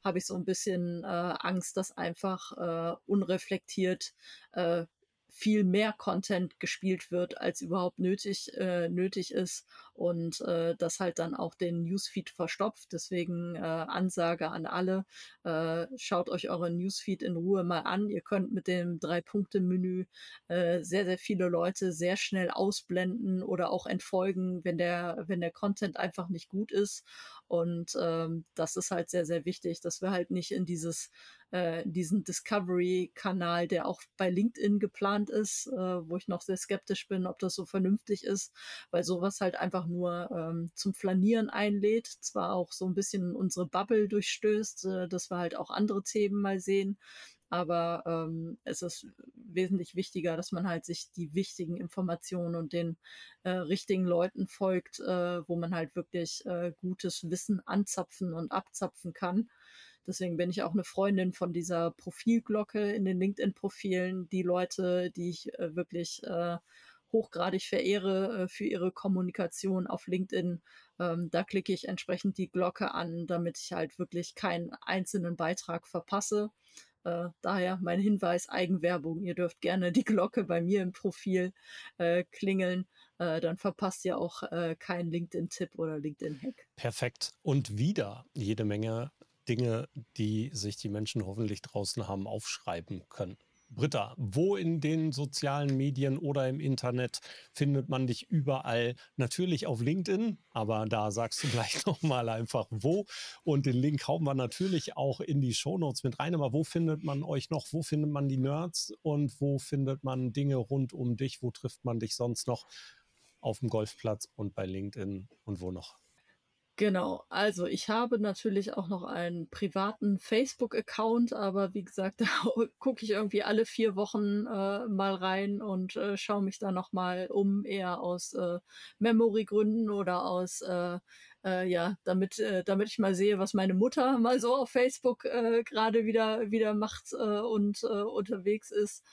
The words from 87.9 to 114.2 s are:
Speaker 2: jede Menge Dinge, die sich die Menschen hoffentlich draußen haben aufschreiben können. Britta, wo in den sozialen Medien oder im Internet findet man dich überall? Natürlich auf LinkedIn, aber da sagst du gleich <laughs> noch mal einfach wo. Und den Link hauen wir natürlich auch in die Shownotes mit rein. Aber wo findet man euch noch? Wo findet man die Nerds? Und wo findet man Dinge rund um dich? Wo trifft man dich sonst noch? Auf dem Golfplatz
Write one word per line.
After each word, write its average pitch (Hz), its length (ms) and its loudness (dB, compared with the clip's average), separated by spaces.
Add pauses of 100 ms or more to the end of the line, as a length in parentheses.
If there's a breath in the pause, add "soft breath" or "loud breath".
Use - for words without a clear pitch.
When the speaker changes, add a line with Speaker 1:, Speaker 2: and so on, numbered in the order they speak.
Speaker 2:
jede 110 320 0
Menge 113 460 -2 (380)
Dinge, 117 400 0 (280)
die 110 360 0
sich 101 240 -6
die 107 120 -6
Menschen 107 360 -4
hoffentlich 104 380 -4
draußen 101 440 -4
haben 98 200 -4
aufschreiben 92 800 -6
können. 98 280 -8 (360)
Britta, 113 440 -2
wo 156 400 0
in 165 240 0
den 156 320 0
sozialen 143 640 0
Medien 135 400 2
oder 139 320 0
im 139 100 -2
Internet 127 640 0 (320 loud breath)
findet 139 340 2
man 131 180 2
dich - 240 -2
überall? 127 680 2 (200 loud breath)
Natürlich 165 500 0
auf 120 160 0
LinkedIn, 190 560 2 (120)
aber 110 360 0
da 107 240 2
sagst 110 340 -2
du 151 40 0
gleich 117 360 0
<laughs> - 20 -4
noch 185 160 0
mal 127 280 2
einfach 113 400 -2
wo. 151 360 2 (380 loud breath)
Und 139 220 4
den 127 120 4
Link 143 300 2
hauen 156 180 0
wir 139 80 2
natürlich 151 640 0
auch 139 240 -2
in 143 180 0
die 127 140 2
Shownotes 156 500 -2
mit 127 160 -2
rein. 165 160 0
Aber 139 160 2
wo 151 140 2
findet 160 380 2
man 143 200 -2
euch 147 260 -2
noch? 156 220 -4
Wo 160 100 -2
findet 151 300 0
man 143 160 0
die 135 100 2
Nerds? 147 640 -2
Und 147 380 0
wo 143 180 2
findet 135 460 0
man 127 300 0
Dinge 143 240 4
rund 127 360 0
um 123 220 0
dich? 131 260 -4
Wo 123 80 0
trifft - 360 -8
man 117 140 0
dich 110 160 -2
sonst 120 320 -2
noch? 120 200 -2 (720 loud breath)
Auf 113 200 -2
dem 117 100 0
Golfplatz 107 640 -2